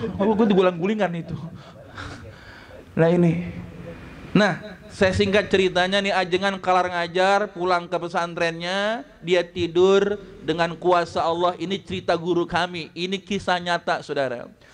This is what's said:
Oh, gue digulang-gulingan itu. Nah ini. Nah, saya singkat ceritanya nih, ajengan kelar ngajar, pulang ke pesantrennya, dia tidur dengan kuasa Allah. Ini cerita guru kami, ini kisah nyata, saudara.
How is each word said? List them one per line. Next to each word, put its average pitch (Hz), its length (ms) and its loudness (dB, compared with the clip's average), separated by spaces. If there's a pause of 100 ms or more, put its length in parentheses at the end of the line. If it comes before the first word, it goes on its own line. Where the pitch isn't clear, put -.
(180)
Oh, 208 160 2
gue 220 120 4
digulang-gulingan 185 720 2
itu. 156 180 -8 (1600)
Nah 165 160 4
ini. 175 400 2 (840)
Nah, 196 420 0 (140)
saya 190 200 2
singkat 196 380 2
ceritanya 185 480 2
nih, 196 160 0
ajengan 190 480 0
kelar 180 260 2
ngajar, 185 640 2
pulang 175 400 -2
ke 180 80 0
pesantrennya, 175 1040 -2 (180)
dia 175 220 2
tidur 185 760 2 (260)
dengan 165 320 -2
kuasa 175 460 2
Allah. 175 340 0
Ini 180 240 -6
cerita 185 320 -2
guru 170 320 0
kami, 175 480 -4
ini 180 240 -4
kisah 185 400 -4
nyata, 175 480 -2
saudara. 131 400 -4 (280)